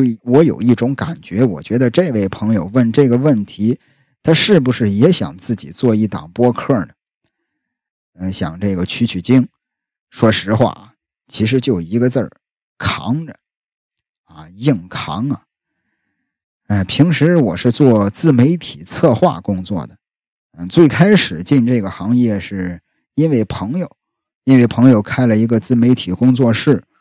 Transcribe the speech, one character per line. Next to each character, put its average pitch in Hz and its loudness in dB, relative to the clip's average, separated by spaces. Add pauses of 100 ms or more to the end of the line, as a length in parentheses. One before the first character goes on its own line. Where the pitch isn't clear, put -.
(240)
我 127 4
有 127 0
一 120 4
种 127 -2
感 160 -8
觉， 101 -2
我 92 -2
觉 110 -4
得 127 2
这 175 0
位 104 -2
朋 107 -4
友 87 -4
问 117 0
这 135 4
个 120 2
问 127 0
题， 110 -4 (440)
他 165 2
是 185 4
不 127 0
是 117 -2
也 113 4
想 87 -4
自 - -6
己 71 -12
做 117 0
一 107 0
档 85 -12
播 120 2
客 - -4 (120)
呢？ - -14 (1300)
嗯， 95 -8
想 90 -8
这 98 -2
个 87 -4
取 - -4
取 92 -4
经。 123 2 (600)
说 113 0
实 107 -2
话 104 2
啊， - -20 (340)
其 - -4
实 127 0
就 110 -2
一 87 -6
个 123 0
字 127 -2
儿， 98 -6 (480)
扛 147 -6
着。 - -18 (880)
啊， 78 -20
硬 104 -2
扛 101 -8
啊。 - -8 (1300)
呃， 101 -2
平 156 2
时 175 2
我 107 0
是 123 0
做 113 4
自 160 0
媒 131 2
体 - -12
策 - 0
划 135 0
工 92 -6
作 85 -8
的。 - -20 (600)
嗯， 87 -12
最 165 6
开 170 4
始 85 -2
进 123 0
这 123 0
个 95 -8
行 107 -4
业 113 0
是 92 -10 (340)
因 160 0
为 120 2
朋 113 -8
友， 180 -8 (540)
因 131 6
为 120 6
朋 123 4
友 110 4
开 127 -4
了 113 2
一 113 2
个 113 0
自 127 -2
媒 120 4
体 90 -4
工 123 2
作 120 2
室， 123 0 (180)